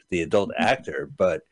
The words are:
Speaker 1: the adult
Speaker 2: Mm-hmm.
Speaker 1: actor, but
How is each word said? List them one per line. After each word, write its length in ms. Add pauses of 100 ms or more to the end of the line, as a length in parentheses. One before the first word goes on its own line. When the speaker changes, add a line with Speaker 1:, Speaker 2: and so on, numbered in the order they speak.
(120)
Speaker 1:
the 100
adult 300
Speaker 2:
Mm-hmm. 120
Speaker 1:
actor, 540
but 240 (100)